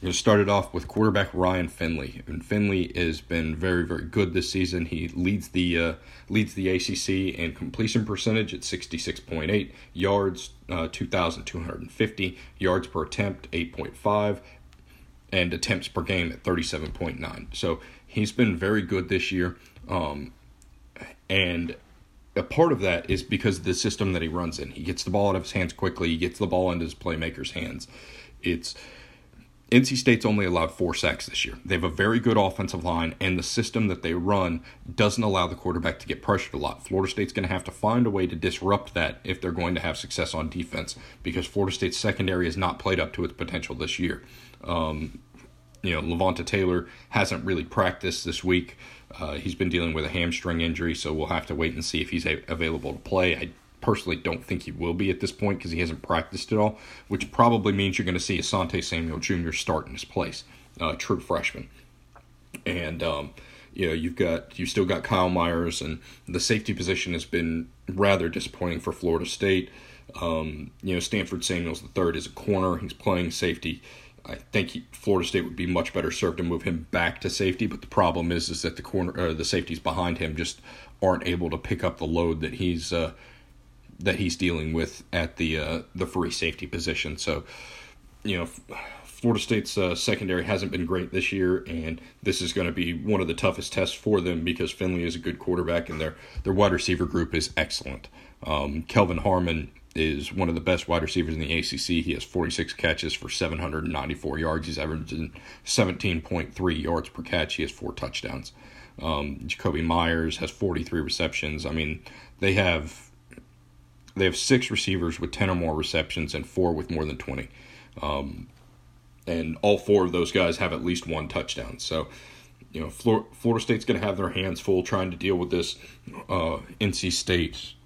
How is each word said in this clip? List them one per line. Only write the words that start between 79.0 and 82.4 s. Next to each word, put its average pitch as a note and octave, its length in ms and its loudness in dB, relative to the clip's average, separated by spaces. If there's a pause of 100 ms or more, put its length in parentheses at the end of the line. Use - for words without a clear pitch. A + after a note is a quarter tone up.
uh, F2 160 0
the D#2+ 120 -2
safeties E2+ 340 0
behind E2+ 400 0
him D#2+ 160 -2
just E2 260 -6 (400)
aren't F#2 240 4
able F2 260 0
to D#2 60 -2
pick F#2 280 -4
up E2+ 140 0
the D#2+ 80 -4
load E2 340 2